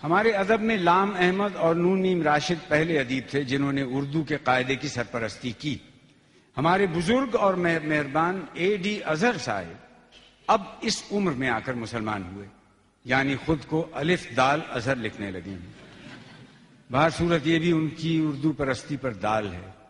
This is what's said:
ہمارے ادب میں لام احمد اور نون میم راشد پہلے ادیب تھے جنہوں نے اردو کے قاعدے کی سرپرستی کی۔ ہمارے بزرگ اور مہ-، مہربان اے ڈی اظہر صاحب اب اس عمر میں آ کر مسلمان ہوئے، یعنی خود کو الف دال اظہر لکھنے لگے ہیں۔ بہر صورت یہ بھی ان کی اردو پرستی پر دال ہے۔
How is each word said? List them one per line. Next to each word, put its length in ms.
ہمارے 280
ادب 300
میں 160
لام 400
احمد 380
اور 200
نون 260
میم 200
راشد 460
پہلے 320
ادیب 300
تھے 140
جنہوں 300
نے 80
اردو 420
کے 200
قاعدے 320
کی 120
سرپرستی 640
کی۔ 260
ہمارے 300
بزرگ 520
اور 140
مہ-، 320
مہربان 560
اے 240
ڈی 280
اظہر 320
صاحب 360
اب 140
اس 300
عمر 200
میں 180
آ 100
کر 140
مسلمان 580
ہوئے، 160
یعنی 300
خود 220
کو 240
الف 360
دال 220
اظہر 260
لکھنے 360
لگے 180
ہیں۔ 340
بہر 180
صورت 380
یہ 120
بھی 120
ان 160
کی 360
اردو 280
پرستی 460
پر 160
دال 400
ہے۔ 180